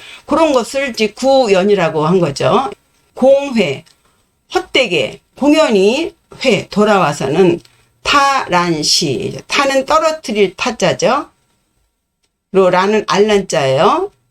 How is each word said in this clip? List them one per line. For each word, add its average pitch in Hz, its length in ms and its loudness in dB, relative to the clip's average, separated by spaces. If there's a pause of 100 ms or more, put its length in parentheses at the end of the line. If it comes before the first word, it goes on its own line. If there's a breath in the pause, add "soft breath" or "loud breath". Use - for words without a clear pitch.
(260 loud breath)
그런 311 260 0
것을 262 380 -2
이제 220 180 -2
구연이라고 196 960 0
한 180 120 2
거죠. 170 520 0 (440)
공회, 247 720 0 (720)
헛되게, 226 640 -2 (160)
공연히 285 800 2 (300)
회, 190 240 0
돌아와서는 175 920 0 (420 soft breath)
타란시, 175 1400 -2
타는 269 380 0
떨어뜨릴 294 720 -2
타자죠. 190 720 -2 (1200)
로, 185 180 4
라는 196 360 0
알란자예요. 196 1040 0 (200)